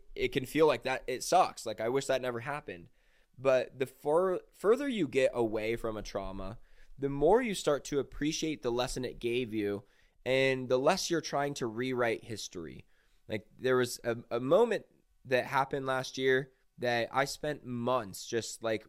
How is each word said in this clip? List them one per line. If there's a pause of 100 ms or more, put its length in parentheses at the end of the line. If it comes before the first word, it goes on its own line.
(140)
it
can
feel
like
that,
it
sucks.
Like,
"I
wish
that
never
happened." (500)
But
the
fur-, (160)
further
you
get
away
from
a
trauma, (400)
the
more
you
start
to
appreciate
the
lesson
it
gave
you, (400)
and
the
less
you're
trying
to
rewrite
history. (420)
Like, (120)
there
was
a, (140)
a
moment (420)
that
happened
last
year (260)
that
I
spent
months
just,
like,